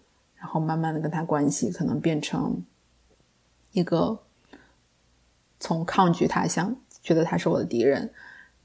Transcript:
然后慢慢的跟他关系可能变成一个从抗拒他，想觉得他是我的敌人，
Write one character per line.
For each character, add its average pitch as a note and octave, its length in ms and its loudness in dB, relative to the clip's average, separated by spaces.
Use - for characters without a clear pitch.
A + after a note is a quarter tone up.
然 F3 100 -14
后 D#3+ 140 -2
慢 D#3+ 180 0
慢 D#3+ 140 0
的 D#3 80 -2
跟 D#3 100 -2
他 E3+ 120 -4
关 D3 280 2
系 - 200 -2
可 F3 140 -4
能 D3+ 160 -2
变 D#3 200 0
成 - 420 -4
一 F3 140 0
个 E3+ 340 0
从 E3 240 -2
抗 F3 280 4
拒 E3 140 2
他， F#3 180 0
想 E3+ 300 -2
觉 - 120 4
得 D#3+ 100 4
他 F3 140 -2
是 - 100 0
我 E3+ 80 2
的 - 80 0
敌 A#2 180 0
人， C3+ 300 2